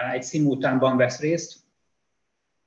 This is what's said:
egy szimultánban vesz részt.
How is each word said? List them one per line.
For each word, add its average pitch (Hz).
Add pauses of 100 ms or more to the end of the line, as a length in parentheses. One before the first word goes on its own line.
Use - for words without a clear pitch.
(140)
egy 127
szimultánban 143
vesz 123
részt. 165 (1080)